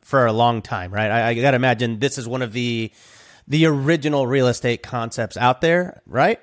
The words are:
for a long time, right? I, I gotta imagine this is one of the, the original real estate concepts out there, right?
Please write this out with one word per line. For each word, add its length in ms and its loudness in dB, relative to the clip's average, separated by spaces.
for 260 2
a 60 2
long 300 2
time, 300 -8
right? 180 0
I, 180 0
I 60 0
gotta 220 2
imagine 440 0
this 180 -2
is 80 -10
one 160 -6
of 100 -8
the, 400 -4
the 200 2
original 600 2
real 220 2
estate 340 -2
concepts 540 -6
out 240 2
there, 460 0
right? 360 0